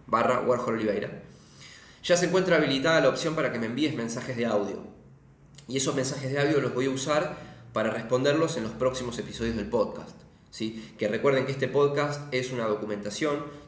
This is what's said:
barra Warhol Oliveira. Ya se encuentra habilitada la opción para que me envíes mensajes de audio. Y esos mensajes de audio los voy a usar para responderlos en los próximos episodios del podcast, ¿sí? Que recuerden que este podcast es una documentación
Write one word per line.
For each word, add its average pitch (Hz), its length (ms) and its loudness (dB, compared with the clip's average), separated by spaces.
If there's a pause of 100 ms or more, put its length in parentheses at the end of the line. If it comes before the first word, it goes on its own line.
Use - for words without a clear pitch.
barra 117 340 2
Warhol 117 340 2
Oliveira. 104 480 -2 (800)
Ya 175 140 4
se 175 100 4
encuentra 180 300 4
habilitada 151 440 4
la 135 80 6
opción 156 260 0
para 156 180 0
que 117 60 -4
me 113 80 -2
envíes 135 280 0
mensajes 117 420 -4
de 117 100 0
audio. 101 320 0 (880)
Y 127 100 -4
esos 135 200 0
mensajes 131 340 -2
de 139 80 0
audio 143 220 4
los 120 140 -2
voy 131 120 0
a 135 40 2
usar 147 460 0 (360)
para 110 180 2
responderlos 135 640 2
en 113 60 -2
los 107 100 -4
próximos 127 460 -2
episodios 113 380 -4
del 101 100 -2
podcast, - 500 -2 (340)
¿sí? 110 460 -8
Que 107 120 -2
recuerden 131 360 2
que 139 80 -4
este 131 140 0
podcast 143 640 0
es 127 200 -2
una 117 140 -2
documentación 107 800 -2 (240)